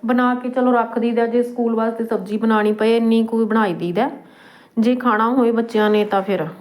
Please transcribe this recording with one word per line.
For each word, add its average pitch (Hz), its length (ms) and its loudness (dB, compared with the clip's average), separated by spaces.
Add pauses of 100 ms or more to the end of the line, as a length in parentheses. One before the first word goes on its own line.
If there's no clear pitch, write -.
ਬਣਾ 247 320 2
ਕੇ 247 140 -6
ਚਲੋ 254 240 0
ਰੱਖ 233 260 0
ਦਈਦਾ, 233 280 0
ਜੇ 240 160 0
ਸਕੂਲ 233 320 -2
ਵਾਸਤੇ 226 300 -2
ਸਬਜ਼ੀ 208 320 -4
ਬਣਾਉਣੀ 214 360 2
ਪਏ 220 240 2
ਇੰਨੀ 226 300 2
ਕੁ 226 200 0
ਬਣਾਈ 208 280 0
ਦਈਦਾ। 175 340 -2 (720)
ਜੇ 233 180 2
ਖਾਣਾ 226 340 0
ਹੋਏ 247 220 2
ਬੱਚਿਆਂ 220 380 0
ਨੇ 214 140 4
ਤਾਂ 196 180 0
ਫਿਰ 185 220 -2 (160)